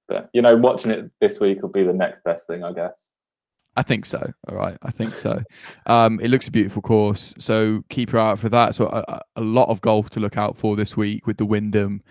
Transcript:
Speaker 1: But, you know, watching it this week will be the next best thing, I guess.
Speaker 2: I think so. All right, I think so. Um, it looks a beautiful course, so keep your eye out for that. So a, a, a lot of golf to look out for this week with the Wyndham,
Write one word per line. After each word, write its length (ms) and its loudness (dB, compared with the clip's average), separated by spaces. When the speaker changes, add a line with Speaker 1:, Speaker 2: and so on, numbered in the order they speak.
Speaker 1:
But, 260 -6
you 100 2
know, 140 8
watching 340 2
it 200 -6
this 200 2
week 220 0
will 80 -8
be 120 0
the 100 2
next 300 -4
best 240 -4
thing, 160 -10
I 100 -8
guess. 380 -10
Speaker 2:
I 80 -2
think 220 -2
so. 260 -8
All 80 -10
right, 260 -6
I 80 -8
think 260 -8
so. 260 -4
Um, 340 4
it 80 -2
looks 180 2
a 40 -14
beautiful 320 0
course, 560 0
so 500 0
keep 240 -4
your 80 2
eye 120 2
out 60 -2
for 120 -2
that. 240 4
So 120 0
a, 120 -4
a, 120 -12
a 40 -8
lot 300 4
of 100 0
golf 300 2
to 100 -6
look 160 -4
out 220 -2
for 180 0
this 200 -4
week 300 -4
with 120 -4
the 80 0
Wyndham, 640 0